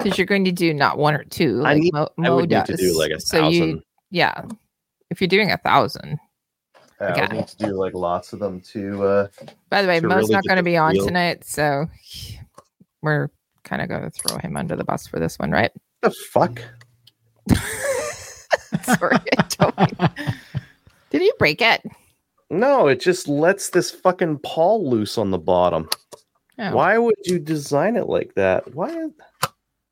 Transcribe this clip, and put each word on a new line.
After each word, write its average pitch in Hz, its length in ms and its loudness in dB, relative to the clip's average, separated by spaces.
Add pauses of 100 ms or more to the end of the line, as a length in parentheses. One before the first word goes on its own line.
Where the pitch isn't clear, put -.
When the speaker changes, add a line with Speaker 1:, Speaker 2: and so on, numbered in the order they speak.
Speaker 1:
'Cause 190 180 0
you're 185 80 0
going 196 200 2
to 185 60 2
do 170 200 2
not 143 240 0
one 151 180 2
or - 100 -6
two, 123 360 0
Speaker 2:
I 131 140 4
Speaker 1:
like 151 80 6
Speaker 2:
need, 175 100 2
Speaker 1:
Mo, 147 160 -2 (100)
Speaker 2:
I 165 100 -4
Speaker 1:
Mo 127 80 4
Speaker 2:
would - 140 2
need 127 140 2
to 92 120 -4
do, 92 120 0
Speaker 1:
does. 85 80 2
Speaker 2:
like, 78 140 0
a 78 100 -6
Speaker 1:
So - 280 2
you, 170 120 4
Speaker 2:
thousand. 160 220 -2 (280)
Speaker 1:
yeah. 165 320 0 (680)
If 170 100 -8
you're 185 80 2
doing 190 220 2
a 90 80 0
thousand, - 600 0 (840)
Speaker 2:
Yeah, 98 60 -4
I 95 40 0
would 87 140 -2
Speaker 1:
again. - 140 -4
Speaker 2:
need - 100 -6
to - 80 -20
do, 107 160 -4
like, 95 220 -4
lots 90 400 -4
of 101 60 -12
them 95 200 -6 (120)
to, 98 320 -6
uh, 98 240 2 (420)
Speaker 1:
By 202 120 2
the 190 60 2
way, 170 120 2
Speaker 2:
to 165 60 0
Speaker 1:
Mo's 175 180 2
Speaker 2:
really 214 100 2
Speaker 1:
not 196 100 2
Speaker 2:
get 196 60 -2
Speaker 1:
gonna 185 120 2
Speaker 2:
the 175 80 0
Speaker 1:
be 170 60 2
on 160 160 4
Speaker 2:
feel. 196 140 0
Speaker 1:
tonight, 175 380 -2
so 147 420 -2 (1160)
we're 147 280 -2 (340)
kinda - 240 -6
gonna - 220 -8
throw - 280 -6
him - 180 -8
under - 200 -4
the - 80 -6
bus - 220 -4
for - 120 -10
this - 200 -4
one, - 120 -4
right? 82 220 2 (300)
Speaker 2:
The 226 80 2
fuck? - 500 0 (880)
Speaker 1:
<laughs> - 60 4 (1300)
Sorry, 240 340 2 (220)
I 214 60 0 (140)
don't - 200 2
mean - 320 0
Speaker 3:
<laughs> - 240 -6 (760)
Speaker 1:
Did 302 120 0
you 415 160 4
break 151 240 2
it? - 200 2 (680)
Speaker 2:
No, 233 380 4
it 135 120 2
just - 280 0
lets 160 420 0
this 175 200 0
fucking 180 500 0
pawl 180 500 0
loose 110 260 0
on 101 140 0
the 92 80 0
bottom. 85 500 2 (680)
Speaker 1:
Oh. 196 160 -4
Speaker 2:
Why 170 240 4
would 233 160 2 (100)
you 180 140 0
design 151 580 0
it - 120 -2
like - 260 -2
that? 95 400 0
Why? 320 340 -6 (840)